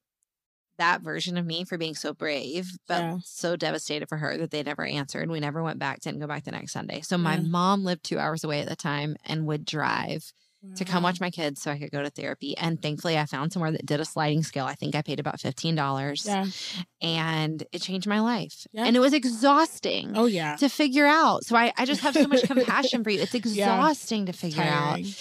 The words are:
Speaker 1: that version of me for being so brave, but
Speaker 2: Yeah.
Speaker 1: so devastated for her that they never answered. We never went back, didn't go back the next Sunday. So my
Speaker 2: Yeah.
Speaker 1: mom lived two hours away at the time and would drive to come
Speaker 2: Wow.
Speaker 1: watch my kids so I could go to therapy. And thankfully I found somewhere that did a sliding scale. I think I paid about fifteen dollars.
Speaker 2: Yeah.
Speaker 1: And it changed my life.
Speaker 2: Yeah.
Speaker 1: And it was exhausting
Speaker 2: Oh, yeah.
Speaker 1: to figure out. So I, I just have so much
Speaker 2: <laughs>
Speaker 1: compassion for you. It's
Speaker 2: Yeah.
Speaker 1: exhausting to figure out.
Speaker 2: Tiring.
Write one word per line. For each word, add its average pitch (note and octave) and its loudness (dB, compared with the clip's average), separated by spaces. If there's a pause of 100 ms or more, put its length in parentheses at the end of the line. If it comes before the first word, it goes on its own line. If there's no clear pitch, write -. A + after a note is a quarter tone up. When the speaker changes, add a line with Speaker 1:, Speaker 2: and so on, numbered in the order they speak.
(760)
Speaker 1:
that E3+ 4
version E3 -4
of F3 -2
me E3 -6
for F3+ -6
being D#3+ -4
so D3+ -6
brave, D#3+ -6 (100)
but E3+ 0
Speaker 2:
Yeah. E3+ -4
Speaker 1:
so F3 -4
devastated D#3 -4
for D#3 -4
her D3 -2
that D#3+ -4
they D3 -2
never D3 -4
answered. D3 -4
We D#3+ -4
never D3 -4
went D#3 -4
back, C3+ -4
didn't C#3+ -8
go D3 -8
back D3 -8
the - -10
next - -10
Sunday. - -8
So F3 0
my E3 4
Speaker 2:
Yeah. F3 0
Speaker 1:
mom F3+ 2
lived F3 -2
two - -4
hours D#3 -2
away D3 -2
at - -4
the D#3 -6
time D3 -4
and D#3+ -2
would D3+ -2
drive C#3+ -2 (440)
to F#3 -4
come F3+ 2
Speaker 2:
Wow. F3 6
Speaker 1:
watch F3+ -2
my F3+ -2
kids D3 -4
so D3+ -4
I C#3+ -4
could C#3+ -10
go C#3+ -4
to D3 -4
therapy. C#3 -8
And E3 -2
thankfully D#3 0
I D3+ 2
found D3 -4
somewhere D#3+ 0
that - -4
did D3 0
a D#3+ -4
sliding D#3 0
scale. C3+ -4
I C#3 -6
think - -6
I D3+ 0
paid C#3+ -4
about D3 -6
fifteen - -2
dollars. C#3 -2
Speaker 2:
Yeah. G3 0 (540)
Speaker 1:
And D#3+ 0
it F3 -6
changed F#3 -4
my G#3 2
life. A3 -2
Speaker 2:
Yeah. A3 -4
Speaker 1:
And A#3 6
it - 8
was C4+ 6
exhausting A#3+ 2
Speaker 2:
Oh, A#3 4
yeah. E3 0
Speaker 1:
to C#4 4
figure C#4+ 4
out. D4 6
So A#3 2
I, A#3 6
I B3 2
just C#4+ 0
have C#4 2
so D4 6
much C4 6
Speaker 2:
<laughs> - -
Speaker 1:
compassion B3 2
for G#3+ -2
you. F#3+ 2
It's - -2
Speaker 2:
Yeah. B3 2
Speaker 1:
exhausting A3 2
to F3+ -4
figure D#3+ -2
out. D3 2
Speaker 2:
Tiring. F#3+ -6